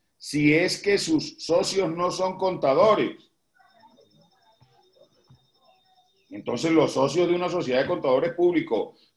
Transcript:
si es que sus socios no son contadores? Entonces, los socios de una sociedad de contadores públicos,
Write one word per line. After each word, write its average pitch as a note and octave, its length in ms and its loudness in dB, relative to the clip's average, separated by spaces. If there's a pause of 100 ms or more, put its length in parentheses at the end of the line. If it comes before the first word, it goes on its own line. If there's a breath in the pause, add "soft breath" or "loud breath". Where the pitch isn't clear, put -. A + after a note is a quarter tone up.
(160)
si D3 380 0
es E3+ 260 2
que G3+ 200 0
sus - 440 -4
socios F#3 460 0
no F3 220 -2
son F#3 260 -4
contadores? F3+ 800 2 (3250)
Entonces, A#2+ 420 -4
los D3+ 220 4
socios C#3 340 0
de F3 80 2
una F3 140 -2
sociedad C3+ 320 -2
de - 60 -2
contadores C#3 460 0
públicos, E3 840 -2